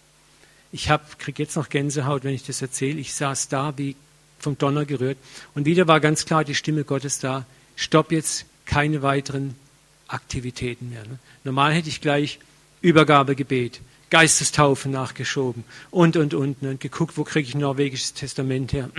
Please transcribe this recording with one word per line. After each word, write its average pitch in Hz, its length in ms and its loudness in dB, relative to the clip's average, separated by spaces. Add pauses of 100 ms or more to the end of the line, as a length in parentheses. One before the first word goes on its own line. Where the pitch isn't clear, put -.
(720)
Ich - 180 -6
hab, - 300 0
krieg - 180 -10
jetzt 147 200 -6
noch 147 120 -4
Gänsehaut, 139 540 -2
wenn 139 100 -4
ich 127 120 -8
das - 160 -8
erzähle. 139 380 -6
Ich 127 140 -10
saß 139 360 -4
da 139 280 -4
wie 139 180 -6 (440)
vom 143 180 -4
Donner 143 280 0
gerührt. 135 320 -4 (360)
Und 143 120 -2
wieder 170 220 4
war 156 120 8
ganz 151 260 2
klar 156 200 2
die 139 100 -6
Stimme 151 300 -2
Gottes 135 340 -4
da, 131 260 -6 (300)
„Stopp - 360 2
jetzt, - 340 -4 (200)
keine 147 360 0
weiteren 139 540 -2 (520)
Aktivitäten 123 840 -8
mehr“, 113 140 -14
ne? 123 160 -14 (240)
Normal 139 300 2
hätte 160 160 0
ich - 120 -8
gleich 147 380 0 (420)
Übergabegebet, 139 1000 4 (280)
Geistestaufe 147 800 4
nachgeschoben 127 720 -4 (260)
und, 170 260 4
und, 151 180 0
und, 143 280 -2
ne? 135 100 -4
Und 135 80 -8
geguckt, - 380 -6
wo 151 60 -2
krieg 143 240 -2
ich 123 80 -8
ein 143 60 0
norwegisches 139 520 -2
Testament 131 580 -4
her. 135 280 -4